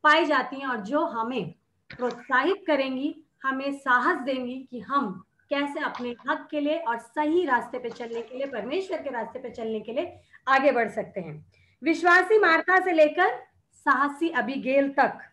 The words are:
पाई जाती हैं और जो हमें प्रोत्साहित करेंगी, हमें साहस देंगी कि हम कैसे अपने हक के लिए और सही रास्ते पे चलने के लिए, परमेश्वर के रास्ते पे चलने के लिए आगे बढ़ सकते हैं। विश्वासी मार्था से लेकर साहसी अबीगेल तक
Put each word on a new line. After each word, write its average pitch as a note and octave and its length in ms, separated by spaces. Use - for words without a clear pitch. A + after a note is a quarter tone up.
पाई D#4 220
जाती C#4 320
हैं C#4 100
और B3 100
जो B3+ 280
हमें A3+ 500
प्रोत्साहित C4 720
करेंगी, C4+ 580
हमें C4+ 300
साहस C#4 460
देंगी C4 520
कि B3 100
हम A3 440
कैसे C#4+ 300
अपने B3 360
हक D4+ 200
के D4+ 100
लिए D4+ 180
और D#4+ 200
सही D#4 460
रास्ते B3 340
पे A#3 120
चलने A#3 320
के B3+ 160
लिए, C#4 80
परमेश्वर C#4 560
के C#4 80
रास्ते A#3+ 280
पे A#3+ 120
चलने A3 300
के A3 120
लिए - 280
आगे C4+ 240
बढ़ A#3 160
सकते - 320
हैं। D#3 260
विश्वासी F4+ 560
मार्था F4+ 420
से F#4 120
लेकर D#4+ 500
साहसी C#4+ 560
अबीगेल C4+ 600
तक C#4 300